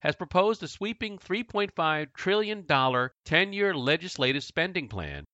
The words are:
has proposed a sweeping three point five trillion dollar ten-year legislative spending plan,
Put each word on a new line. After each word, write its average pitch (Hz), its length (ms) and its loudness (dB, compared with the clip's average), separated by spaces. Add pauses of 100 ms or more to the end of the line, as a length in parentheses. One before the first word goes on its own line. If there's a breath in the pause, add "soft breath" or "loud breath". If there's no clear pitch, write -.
has 147 160 0
proposed 190 440 2
a 170 60 -8
sweeping 208 500 -6
three 208 280 -4
point 202 320 -2
five 156 340 0
trillion 208 540 0
dollar 131 480 4 (100)
ten-year 196 500 2
legislative 143 680 0
spending 170 460 -4
plan, 73 340 -8 (100)